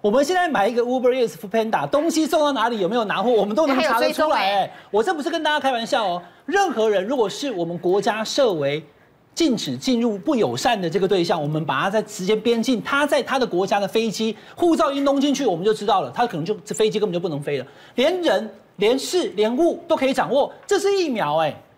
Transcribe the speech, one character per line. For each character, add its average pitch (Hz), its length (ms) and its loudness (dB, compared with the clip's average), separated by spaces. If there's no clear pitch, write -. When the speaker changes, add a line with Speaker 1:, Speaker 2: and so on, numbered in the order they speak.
Speaker 1:
我 208 80 2
们 262 140 4
现 359 120 0
在 359 120 2
买 202 200 0
一 247 60 -2
个 233 80 2
Uber 247 280 2
Eats、 247 220 0
Foodpanda， 214 560 -2
东 294 200 0
西 320 180 0
送 320 120 0
到 294 140 2
哪 233 160 0
里 240 100 -2
有 180 100 0
没 214 60 -2
有 240 120 0
拿 175 140 -2
货， 202 100 0
我 214 140 4
们 208 120 -2
都 320 100 2
能 269 140 2
查 - 20 2
得 - 0 -
出 311 60 2
来。 240 80 2
Speaker 2:
还 247 80 2
有 311 80 0
追 - 0 -
踪 311 200 0
欸。 202 300 2
Speaker 1:
哎， - 100 -4
我 208 100 2
这 370 100 0
不 320 80 -2
是 285 80 -4
跟 330 140 -2
大 302 80 0
家 302 80 2
开 269 140 0
玩 233 120 -4
笑 226 220 0
哦。 175 160 -2
任 370 260 2
何 220 180 2
人 196 160 2
如 247 120 -2
果 220 120 2
是 277 220 -6
我 180 140 -4
们 170 140 -6
国 185 220 2
家 214 220 -2
设 233 300 2
为 151 320 -2
禁 254 220 2
止 131 200 -6
进 233 240 0
入 233 160 0
不 277 200 -2
友 131 200 0
善 226 240 0
的 175 80 -2
这 170 120 0
个 185 80 2
对 185 160 2
象， 170 180 2
我 147 60 -2
们 156 160 -2
把 143 160 -2
他 180 100 0
在 214 120 2
直 185 220 -10
接 214 120 2
边 233 260 2
境， 226 220 0
他 285 200 0
在 294 160 2
他 247 160 -2
的 262 80 2
国 180 220 0
家 202 140 0
的 196 80 -2
飞 226 200 0
机 220 280 -4
护 330 220 4
照 302 160 2
一 277 80 -2
弄 277 200 2
进 285 140 2
去， 285 100 -2
我 190 120 2
们 165 80 -6
就 214 100 2
知 202 100 -6
道 202 180 2
了， 127 120 -6
他 - 100 0
可 175 120 -4
能 156 100 -4
就， 208 80 -2
这 - 80 -10
飞 220 160 2
机 196 120 -2
根 202 80 0
本 180 40 -4
就 170 60 -2
不 175 100 -4
能 147 140 -6
飞 147 160 -4
了。 123 80 -8
连 339 260 0
人、 214 320 0
连 220 200 2
事、 269 380 -2
连 220 220 0
物 302 320 2
都 320 80 2
可 262 100 0
以 262 80 0
掌 175 160 -2
握， 254 220 2
这 403 100 2
是 403 180 2
疫 359 120 0
苗 160 300 0
哎。 156 140 0